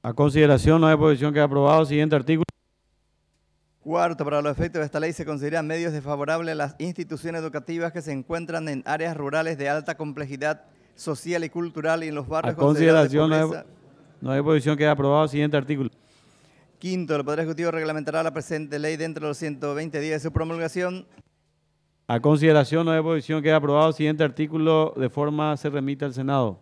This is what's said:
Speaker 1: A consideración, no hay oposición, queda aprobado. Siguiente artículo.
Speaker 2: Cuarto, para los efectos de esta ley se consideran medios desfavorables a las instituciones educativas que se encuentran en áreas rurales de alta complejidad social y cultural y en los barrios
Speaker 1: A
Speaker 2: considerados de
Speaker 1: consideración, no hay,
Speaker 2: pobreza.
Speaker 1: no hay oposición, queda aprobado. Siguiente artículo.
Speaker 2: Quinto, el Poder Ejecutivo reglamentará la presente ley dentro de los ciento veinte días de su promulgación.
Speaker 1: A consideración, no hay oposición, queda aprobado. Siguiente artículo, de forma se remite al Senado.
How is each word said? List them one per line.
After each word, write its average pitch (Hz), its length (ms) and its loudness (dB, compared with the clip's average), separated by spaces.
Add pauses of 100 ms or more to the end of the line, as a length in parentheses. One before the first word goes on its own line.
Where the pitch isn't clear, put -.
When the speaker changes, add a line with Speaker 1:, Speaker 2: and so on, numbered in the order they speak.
Speaker 1:
A 117 120 -4
consideración, 147 680 6
no 160 60 6
hay 156 80 6
oposición, 147 400 2
queda 147 100 4
aprobado. 143 400 4
Siguiente 147 300 2
artículo. 156 300 2 (1400)
Speaker 2:
Cuarto, 165 440 -2
para 147 160 0
los 147 120 0
efectos 165 260 -4
de 151 80 -2
esta 151 140 -4
ley 160 120 -2
se 147 140 -8
consideran 151 400 -4
medios 165 260 -4
desfavorables 151 600 -4
a - 20 -4
las 147 240 -6
instituciones 165 640 -8
educativas 160 500 -6
que 175 80 -10
se 147 120 -10
encuentran 160 560 -6
en 139 180 -6
áreas 160 300 -4
rurales 151 420 -2
de 139 100 -4
alta 151 280 -4
complejidad 143 680 -6 (320)
social 165 480 -6
y 156 80 -6
cultural 160 540 -2
y 160 40 -6
en 151 60 -8
los 143 140 -8
barrios 156 260 -2
Speaker 1:
A - 20 -10
Speaker 2:
considerados 151 540 6
de 143 80 2
Speaker 1:
consideración, 156 100 4
no 156 80 4
hay, 156 60 4
Speaker 2:
pobreza. 160 240 -4 (560)
Speaker 1:
no 127 80 -4
hay 135 80 0
oposición, 147 400 2
queda 151 140 4
aprobado. 143 360 2
Siguiente 147 300 0
artículo. 135 320 -2 (880)
Speaker 2:
Quinto, 175 380 -4
el 143 80 -2
Poder 147 160 -2
Ejecutivo 165 300 -2
reglamentará 156 520 -4
la 165 100 -2
presente 151 460 -6
ley 156 200 -4
dentro 160 260 -8
de 151 40 -2
los 143 100 -6
ciento 147 360 -6
veinte 156 260 -6
días 156 220 -4
de 160 60 -6
su 151 40 -8
promulgación. 165 760 -4 (1000)
Speaker 1:
A 120 120 0
consideración, 151 640 4
no 165 80 0
hay 160 60 2
oposición, 156 440 -2
queda 156 140 4
aprobado. 151 360 4
Siguiente 151 300 0
artículo, 156 720 2
de 131 120 -2
forma 147 480 -2
se 147 140 -6
remite 139 340 -4
al 139 80 -6
Senado. 131 500 0